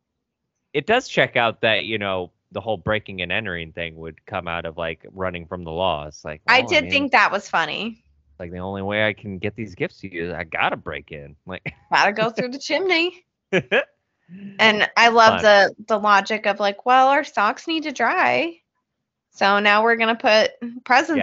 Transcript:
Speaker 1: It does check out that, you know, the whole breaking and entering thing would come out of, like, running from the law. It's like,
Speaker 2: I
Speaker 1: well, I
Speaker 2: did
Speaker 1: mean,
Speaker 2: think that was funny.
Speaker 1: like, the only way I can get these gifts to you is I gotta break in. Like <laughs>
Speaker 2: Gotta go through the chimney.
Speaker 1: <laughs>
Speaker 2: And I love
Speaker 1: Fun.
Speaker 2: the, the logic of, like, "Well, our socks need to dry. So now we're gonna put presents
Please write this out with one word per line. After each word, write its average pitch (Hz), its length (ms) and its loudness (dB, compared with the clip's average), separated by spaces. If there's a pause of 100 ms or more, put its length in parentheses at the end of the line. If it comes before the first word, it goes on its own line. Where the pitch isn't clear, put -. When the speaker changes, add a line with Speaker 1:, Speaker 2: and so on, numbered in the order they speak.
(720)
Speaker 1:
It 147 140 -4
does 240 220 2
check 135 280 0
out 117 260 0
that, 107 220 2
you 107 140 -4
know, 95 320 -4 (220)
the 101 80 -8
whole 107 160 -4
breaking 101 460 -6
and 87 100 -6
entering 87 400 -6
thing 82 240 -10
would 80 280 -16
come 90 220 -8
out 85 200 -6
of, 80 100 -12
like, 82 360 -8
running 90 340 -8
from 90 180 -10
the 82 80 -10
law. 82 340 -2
It's - 180 -20
like, 78 220 -12
Speaker 2:
I 254 140 4
Speaker 1:
well, 240 80 -4
I - 60 -2
Speaker 2:
did 302 100 0
Speaker 1:
mean, - 80 -10
Speaker 2:
think 277 200 -2
that 202 200 2
was 202 160 -6
funny. 170 560 -6 (340)
Speaker 1:
like, 87 140 -12
the 90 60 -10
only 98 240 -8
way 104 240 -2
I 107 80 0
can 101 240 -12
get 104 180 -8
these 104 180 -12
gifts 151 260 -8
to 95 120 -14
you 85 160 -8
is 87 40 -8
I 85 120 -8
gotta 110 320 -4
break 76 360 -12
in. 71 220 -16 (100)
Like - 380 -12
<laughs> - 100 -10
Speaker 2:
Gotta 165 200 4
go 220 180 -4
through 226 200 -6
the 277 80 -12
chimney. 339 680 -2 (280)
Speaker 1:
<laughs> - 0 - (1040)
Speaker 2:
And 208 380 4
I 233 120 6
love 220 320 6
Speaker 1:
Fun. - 20 0
Speaker 2:
the, 202 320 6 (140)
the 214 100 0
logic 208 480 2
of, 202 140 0
like, 202 260 -2
"Well, 262 220 6
our 277 160 2
socks 220 440 -2
need 320 140 -2
to 302 100 -6
dry. 294 680 0 (720)
So 202 260 2
now 208 240 4
we're 226 140 2
gonna 226 200 0
put 220 360 2 (320)
presents 285 380 2